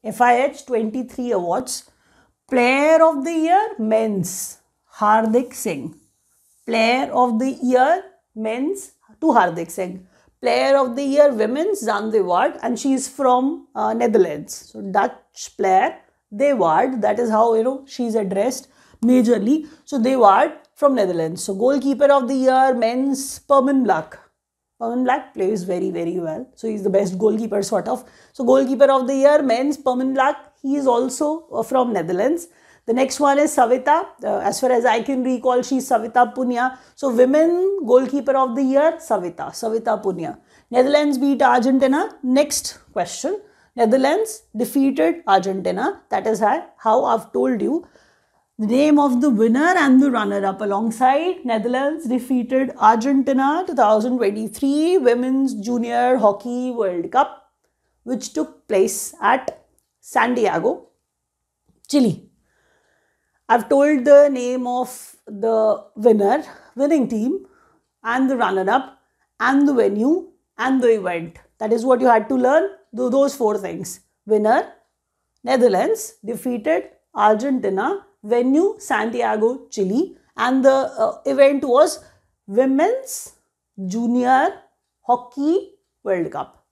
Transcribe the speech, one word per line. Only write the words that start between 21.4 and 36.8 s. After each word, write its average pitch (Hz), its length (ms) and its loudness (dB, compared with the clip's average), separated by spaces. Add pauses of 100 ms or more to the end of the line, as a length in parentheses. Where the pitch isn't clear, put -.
So 196 120 -6
goalkeeper 269 560 0
of 269 160 2
the 269 80 -4
year, 262 400 2
men's, 254 640 -4
Permin 269 460 2
Black. 170 340 -4 (600)
Permin 240 240 -4
Black 262 300 -4
plays 196 300 -2
very, 185 260 -4
very 170 300 -6
well. 208 360 -8
So - 120 -10
he's 208 160 -6
the 190 60 -2
best 190 280 0
goalkeeper, 214 460 -2
sort 190 240 -4
of. 226 160 -6 (300)
So 269 100 -8
goalkeeper 262 480 4
of 262 160 0
the 277 80 -2
year, 285 260 4
men's, 269 360 -2
Permin 262 360 -2
Black. 269 480 -2
He 269 140 -2
is 285 100 -4
also, 262 680 0
uh, 220 120 -4
from 254 280 -2
Netherlands. 190 580 -2 (380)
The 226 60 -2
next 262 260 -2
one 285 200 2
is 294 160 0
Savita. 269 500 2 (180)
Uh, - 160 -4
as - 200 -4
far 254 120 0
as 233 140 2
I 233 160 2
can 254 220 -4
recall, 247 400 0
she's 262 260 -4
Savita 233 460 0
Punia. 254 420 -2 (160)